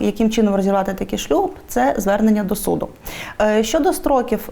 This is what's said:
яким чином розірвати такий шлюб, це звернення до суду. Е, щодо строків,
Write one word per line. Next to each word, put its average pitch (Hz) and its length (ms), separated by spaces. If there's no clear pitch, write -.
яким 208 300
чином 214 240
розірвати 196 400
такий 196 240
шлюб, - 360
це 262 300
звернення 208 460
до 190 120
суду. - 320
Е, 214 220
щодо 320 280
строків, 254 600